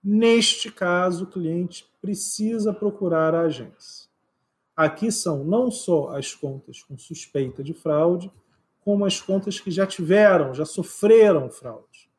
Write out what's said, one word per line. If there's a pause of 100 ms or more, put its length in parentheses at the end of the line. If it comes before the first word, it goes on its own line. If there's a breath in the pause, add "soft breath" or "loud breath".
Neste
caso,
o
cliente (160)
precisa
procurar
a
agência. (720)
Aqui
são
não
só
as
contas
com
suspeita
de
fraude, (500)
como
as
contas
que
já
tiveram,
já
sofreram
fraude. (100)